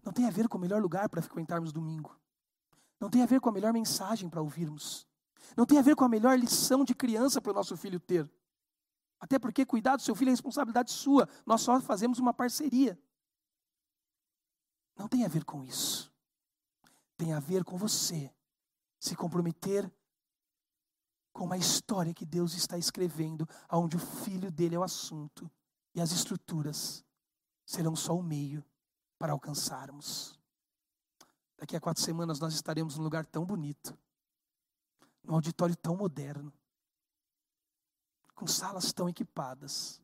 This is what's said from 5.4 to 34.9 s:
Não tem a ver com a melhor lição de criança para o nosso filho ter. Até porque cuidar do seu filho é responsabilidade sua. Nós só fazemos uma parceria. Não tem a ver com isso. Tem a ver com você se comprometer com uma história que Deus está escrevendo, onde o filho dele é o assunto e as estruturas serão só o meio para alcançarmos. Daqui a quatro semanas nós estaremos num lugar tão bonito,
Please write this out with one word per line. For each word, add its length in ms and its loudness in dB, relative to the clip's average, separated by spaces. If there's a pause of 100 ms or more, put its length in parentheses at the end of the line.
Não 100 8
tem 140 10
a 20 8
ver 140 10
com 80 4
a 60 6
melhor 280 6
lição 460 4
de 100 2
criança 480 2
para 100 -2
o 40 0
nosso 220 -2
filho 240 -6
ter. 280 0 (880)
Até 220 0
porque 260 2
cuidar 300 4
do 60 -2
seu 140 0
filho 120 4
é 40 6
responsabilidade 600 0
sua. 380 6 (160)
Nós 160 4
só 180 4
fazemos 400 0
uma 140 2
parceria. 680 2 (2000)
Não 100 -8
tem 160 2
a 60 0
ver 160 -2
com 180 -10
isso. 480 -6 (1040)
Tem 160 -2
a 80 0
ver 240 0
com 140 -8
você 580 -2 (640)
se 160 -6
comprometer 720 -2 (1400)
com 140 -10
uma 120 -2
história 560 0
que 140 -10
Deus 260 -2
está 240 -4
escrevendo, 720 -4 (240)
onde 240 2
o 40 0
filho 520 -6
dele 240 0
é 20 -2
o 60 0
assunto 680 -10 (460)
e 40 -6
as 120 -2
estruturas 920 -6 (640)
serão 300 -2
só 200 -2
o 60 -2
meio 420 -4 (540)
para 160 -2
alcançarmos. 1040 -8 (1160)
Daqui 180 -10
a 60 -2
quatro 220 -2
semanas 360 -4
nós 140 -2
estaremos 460 -4
num 40 -4
lugar 220 -2
tão 200 -6
bonito, 520 -8 (1300)